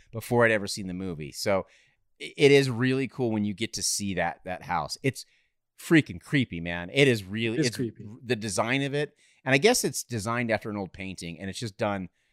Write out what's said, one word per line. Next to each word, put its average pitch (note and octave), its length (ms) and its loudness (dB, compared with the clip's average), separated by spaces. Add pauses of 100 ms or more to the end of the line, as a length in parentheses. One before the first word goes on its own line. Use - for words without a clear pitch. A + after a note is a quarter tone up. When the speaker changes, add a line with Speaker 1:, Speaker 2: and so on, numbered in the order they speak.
(100)
Speaker 1:
before A#2+ 340 4
I'd A2+ 60 8
ever G2+ 160 4
seen G2 220 -6
the F2+ 60 -4
movie. E2+ 360 -6
So G2 360 2 (540)
i-, D3+ 160 -12
it D3 140 0
is C#3 180 6
really C3 380 0
cool A#2+ 240 -4
when G#2+ 140 0
you G#2 100 -2
get A2 200 -6
to G2 100 -6
see G2 300 -2
that, E2+ 300 -2
that F2+ 200 -8
house. E2 400 -4
It's C3 200 -2 (540)
freaking C#3 420 -8
creepy, A#2+ 380 -2
man. F2 340 -6
It C#3 140 6
is A2+ 160 4
really, A2 360 -2
Speaker 2:
It's D3 100 2
Speaker 1:
it's A2+ 80 -6
Speaker 2:
creepy. G#2+ 320 -6 (160)
Speaker 1:
the A#2+ 100 0
design A2+ 480 0
of C#3 120 -4
it. D3 200 -2 (300)
And C3 100 2
I C#3 40 8
guess A3+ 260 6
it's D#3 180 -2
designed A#2 480 -2
after G#2+ 200 0
an G#2 60 -4
old G2 160 -6
painting, F2 460 -10
and F#2+ 100 -8
it's F#2 120 -8
just A2 180 -6
done G2+ 300 0 (240)